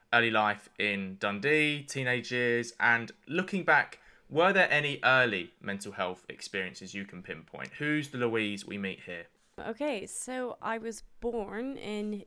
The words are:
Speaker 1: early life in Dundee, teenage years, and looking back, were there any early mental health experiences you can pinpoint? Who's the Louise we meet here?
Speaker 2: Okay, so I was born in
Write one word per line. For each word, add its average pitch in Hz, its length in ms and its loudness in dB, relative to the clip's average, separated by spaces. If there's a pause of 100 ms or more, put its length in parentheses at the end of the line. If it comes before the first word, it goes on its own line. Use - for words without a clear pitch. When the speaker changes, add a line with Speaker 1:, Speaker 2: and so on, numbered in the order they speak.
(120)
Speaker 1:
early 117 180 6
life 107 380 2 (100)
in 98 400 -2
Dundee, 143 720 2
teenage 123 420 -2
years, 120 480 2
and 117 320 4 (160)
looking 180 380 -2
back, 151 360 4 (280)
were 170 240 4
there 185 180 4
any 147 340 2
early 117 480 4 (100)
mental 98 300 -8
health 92 360 -4
experiences 92 680 -8
you 98 120 -8
can 90 160 -14
pinpoint? 78 560 -12
Who's 147 300 -2
the 131 100 -8
Louise 110 480 0
we 98 100 -8
meet 98 300 -6
here? 87 180 -10 (420)
Speaker 2:
Okay, 226 400 -6
so 254 560 -8
I 226 160 -4
was 220 240 -10 (180)
born 233 580 -4
in 208 480 -6